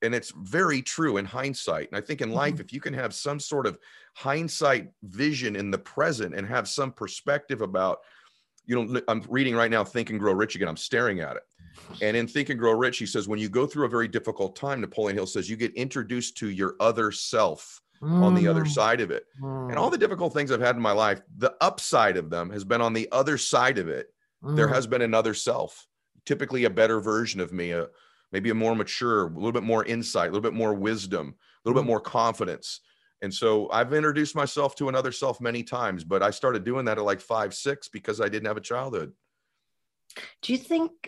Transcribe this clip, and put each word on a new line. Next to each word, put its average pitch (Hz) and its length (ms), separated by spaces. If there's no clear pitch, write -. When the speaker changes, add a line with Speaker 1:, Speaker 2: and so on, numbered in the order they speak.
Speaker 1:
and 113 120
it's 113 180
very 135 500
true 139 360
in 98 80
hindsight. 113 640
And 98 80
I 107 40
think 143 200
in 110 100
life, 143 240
Speaker 2:
Mm-hmm. 147 60
Speaker 1:
if - 120
you 139 80
can - 120
have 127 200
some 143 260
sort 139 260
of 92 140
hindsight 139 760
vision 117 520
in 101 160
the 98 60
present 110 580
and 98 120
have 117 200
some 135 240
perspective 135 680
about, 95 380
you 120 100
know, 120 60
li-, 123 140
I'm 110 220
reading 127 260
right 117 160
now, 110 120
Think 113 260
and 107 100
Grow 101 140
Rich 104 220
again. 92 120
I'm 80 100
staring 117 440
at 67 160
it. - 60
And 107 140
in 117 120
Think 139 220
and 127 100
Grow 113 140
Rich, 123 260
he 113 60
says, 101 220
"When 104 120
you 107 100
go 120 160
through 147 200
a 117 40
very 113 180
difficult 101 480
time," 139 240
Napoleon 101 380
Hill 95 100
says, 92 220
"you 110 80
get 113 160
introduced 123 640
to 107 120
your 95 300
other 110 320
self - 720
on 180 340
the 175 120
other 165 160
Speaker 2:
Mm. 151 60
Speaker 1:
side 120 320
of 92 100
it." 60 140
And 131 340
all 175 120
Speaker 2:
Mm. 349 60
Speaker 1:
the 339 40
difficult 180 360
things 143 180
I've 117 100
had 123 140
in 120 60
my 107 100
life, 101 300
the 120 240
upside 120 560
of 80 120
them 85 220
has 104 120
been 117 180
on 117 120
the 113 180
other 135 260
side 127 420
of 85 80
it. 67 260
There 139 240
Speaker 2:
Mm. 120 60
Speaker 1:
has 127 140
been 123 140
another 113 320
self, - 540
typically 127 400
a 113 40
better 110 300
version 107 420
of 82 120
me, 87 180
a, 85 180
maybe 98 180
a 110 60
more 113 200
mature, 110 520
a - 20
little 87 220
bit 117 120
more 113 200
insight, 113 460
a - 20
little 104 100
bit 110 120
more 110 200
wisdom, 95 640
a - 20
little 123 140
bit 147 40
Speaker 2:
Mm. 120 40
Speaker 1:
more 110 120
confidence. 110 800
And 98 100
so 107 380
I've 123 220
introduced 151 420
myself 143 400
to 139 140
another 131 240
self 127 260
many 120 240
times, 107 400
but 92 180
I 101 100
started 117 340
doing 123 200
that 110 120
at, 104 80
like, 101 160
five, 104 320
six - 340
because 107 320
I 107 100
didn't 107 180
have 107 100
a 104 40
childhood. 117 520
Speaker 2:
Do - 100
you 254 80
think, 330 320